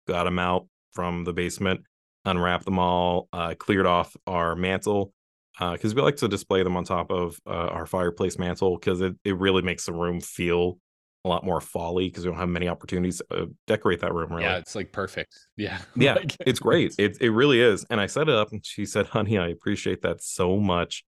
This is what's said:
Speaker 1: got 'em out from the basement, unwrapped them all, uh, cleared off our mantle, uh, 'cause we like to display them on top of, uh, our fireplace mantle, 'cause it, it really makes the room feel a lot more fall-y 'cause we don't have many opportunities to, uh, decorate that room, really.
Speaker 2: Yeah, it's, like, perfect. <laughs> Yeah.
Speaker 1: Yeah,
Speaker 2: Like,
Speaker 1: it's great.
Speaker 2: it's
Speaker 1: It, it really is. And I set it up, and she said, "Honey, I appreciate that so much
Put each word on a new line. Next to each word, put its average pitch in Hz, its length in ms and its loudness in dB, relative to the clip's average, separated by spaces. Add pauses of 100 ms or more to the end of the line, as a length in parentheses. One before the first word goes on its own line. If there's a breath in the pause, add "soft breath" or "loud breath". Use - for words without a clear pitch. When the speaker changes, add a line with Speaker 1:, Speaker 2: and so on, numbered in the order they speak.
Speaker 1:
got 87 200 0
'em 90 120 0
out 90 280 0 (260)
from 87 320 -4
the 87 80 -4
basement, 90 480 -2 (440)
unwrapped 90 400 0
them 95 140 0
all, 90 540 2
uh, 85 220 -4
cleared 95 320 2
off 87 280 2 (120)
our 85 280 0
mantle, 95 580 0 (460)
uh, 87 180 -2
'cause 107 180 -2
we 135 80 4
like 147 140 2
to 120 120 0
display 98 340 2
them 90 140 2
on 90 80 -2
top 90 260 -2
of, 87 360 -2
uh, 92 40 -12
our 85 360 -4
fireplace 90 520 -2
mantle, 90 400 0
'cause 92 220 0
it, 92 140 -2 (100)
it 98 120 0
really 95 260 4
makes 87 240 -4
the 87 60 -6
room 87 280 -2
feel 87 580 0 (460)
a 92 40 0
lot 87 160 0
more 82 160 0
fall-y 90 500 -2
'cause 87 140 -10
we 90 60 -2
don't 82 80 -8
have 90 100 -2
many 87 200 -2
opportunities 90 500 -2 (100)
to, 90 140 -2
uh, 85 40 -6 (200)
decorate 101 340 2
that 90 120 -2
room, 82 200 -4
really. 85 100 -4
Speaker 2:
Yeah, 95 140 0
it's, - 180 -12
like, 98 160 -8
perfect. - 560 -8
<laughs> - 100 -18
Yeah. 95 240 -6 (140)
Speaker 1:
Yeah, 123 200 6
Speaker 2:
Like, - 300 -2
Speaker 1:
it's 131 140 2
great. 127 380 4
Speaker 2:
it's - 0 -
Speaker 1:
It, 104 240 2
it 120 100 4
really 123 300 6
is. 107 280 4
And 113 100 0
I 98 80 2
set 151 220 0
it 135 60 4
up, 104 160 0
and 104 140 -10
she - 200 -8
said, 98 220 0
"Honey, 110 300 0
I 87 120 0
appreciate 95 540 -4
that 87 200 -2
so 92 340 0
much 87 540 0